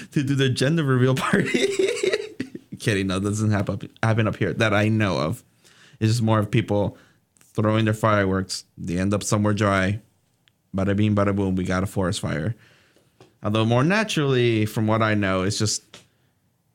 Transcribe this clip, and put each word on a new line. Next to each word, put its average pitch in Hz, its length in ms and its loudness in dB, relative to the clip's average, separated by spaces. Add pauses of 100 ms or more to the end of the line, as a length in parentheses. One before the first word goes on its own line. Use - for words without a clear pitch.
(120)
to 151 100 0
do 139 120 0
their 135 140 2
gender 143 340 0
reveal 131 320 2
party. - 520 0 (560)
<laughs> - 580 -14
Kidding, 98 280 0
no, 95 100 -2
that 101 100 -2
doesn't 107 220 0
happen, 101 400 -2 (120)
happen 113 240 2
up 95 100 -2
here 90 180 -2
that 110 200 2
I 107 140 4
know 107 300 0
of. 78 260 -4 (560)
It's 110 120 2
just 117 100 0
more 110 160 4
of 101 120 0
people 104 460 0 (580)
throwing 107 300 2
their 107 100 2
fireworks. 98 680 0 (140)
They 90 200 -4
end 98 160 0
up 95 80 -2
somewhere 107 320 0
dry. 101 460 0 (720)
Bada 95 220 0
bing, 107 180 2
bada 101 220 0
boom, 98 180 -2
we 92 100 -2
got 92 180 -2
a 95 40 -2
forest 98 340 -4
fire. 82 340 -4 (880)
Although 107 240 0
more 120 180 2
naturally, 135 840 0
from 110 200 -2
what 110 160 2
I 107 120 2
know, 95 280 0
it's 101 160 -2
just - 240 -2 (920)